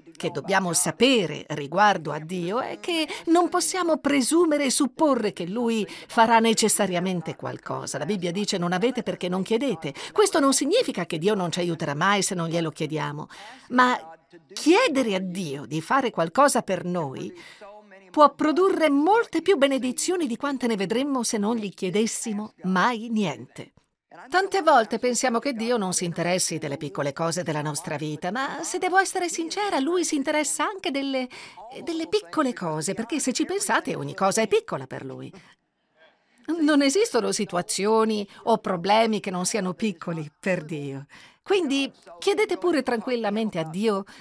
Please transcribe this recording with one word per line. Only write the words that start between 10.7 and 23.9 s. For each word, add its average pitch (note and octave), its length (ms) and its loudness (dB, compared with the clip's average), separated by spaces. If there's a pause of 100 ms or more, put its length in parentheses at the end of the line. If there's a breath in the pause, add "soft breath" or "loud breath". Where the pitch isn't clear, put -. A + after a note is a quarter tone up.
che - 120 -6
Dio F#3 160 2
non F3+ 180 -2
ci F#3 80 -4
aiuterà E3 360 -4
mai G3 260 2
se G3 140 -2
non E3 120 -4
glielo D#3+ 240 -2
chiediamo, D3 560 -6 (420 loud breath)
ma B3 300 0 (540)
chiedere C#4 600 2
a F#3+ 40 0
Dio E3+ 460 -6
di D3+ 160 -4
fare B3+ 300 0
qualcosa A#3 500 4
per E3+ 240 -4
noi E3 480 -4 (800 loud breath)
può D4 220 8
produrre D#4 560 2
molte E4 500 4
più F#4 160 4
benedizioni C4+ 720 0
di A3+ 100 -4
quante C#4 300 -2
ne A3+ 80 0
vedremmo A#3 480 -2
se A3 160 -2
non G#3 160 0
gli G#3 180 -6
chiedessimo G#3 800 -4 (120)
mai G#3 440 0
niente. D3 640 -4 (560)